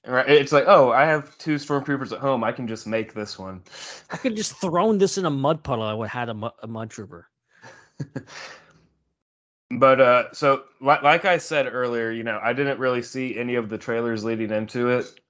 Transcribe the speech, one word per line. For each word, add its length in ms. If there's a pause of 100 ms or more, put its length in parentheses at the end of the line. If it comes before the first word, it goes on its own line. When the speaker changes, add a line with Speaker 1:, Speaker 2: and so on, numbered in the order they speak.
Speaker 1:
Right, 220
it's 240
like, 140
"Oh, 260
I 140
have 320
two 180
stormtroopers 560
at 60
home. 260
I 80
can 160
just 180
make 280
this 240
one." 240 (480)
Speaker 2:
I 60
could 160
have 40
just 240
thrown 380
this 200
in 80
a 40
mud 320
puddle. 220
I 100
would 140
have 120
had 80
a 60
mu-, 160 (120)
a 40
mud 240
trooper. 380 (680)
<laughs> 160 (1600)
Speaker 1:
But, 300
uh, 320
so, 320 (160)
li-, 220
like 240
I 120
said 280
earlier, 440
you 120
know, 200
I 120
didn't 240
really 240
see 340
any 200
of 120
the 80
trailers 480
leading 260
into 380
it. 240 (180)